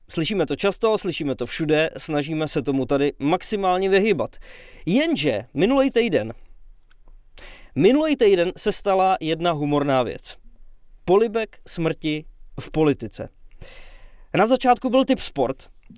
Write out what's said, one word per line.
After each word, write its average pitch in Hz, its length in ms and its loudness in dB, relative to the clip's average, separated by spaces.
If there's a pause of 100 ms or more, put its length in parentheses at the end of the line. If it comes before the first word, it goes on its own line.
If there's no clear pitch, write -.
Slyšíme 170 360 -2
to 143 100 -4
často, 202 420 0
slyšíme 147 380 -4
to 120 100 -6
všude, 156 520 0
snažíme 156 500 -2
se 147 140 -2
tomu 135 240 0
tady 139 340 0
maximálně 185 680 0
vyhýbat. 190 460 2 (500)
Jenže 180 680 0
minulej 262 380 2
týden, 151 420 0 (1400)
minulej 277 400 4
týden 185 420 4
se - 140 -2
stala 190 500 2
jedna 165 300 -2
humorná 143 520 0
věc. - 340 -10 (680)
Polibek 214 520 2 (100)
smrti 160 580 -4 (340)
v - 120 -10
politice. 147 580 -2 (1080)
Na 185 80 4
začátku 247 440 2
byl 254 160 4
Tip 262 140 0
Sport, - 500 -4 (280)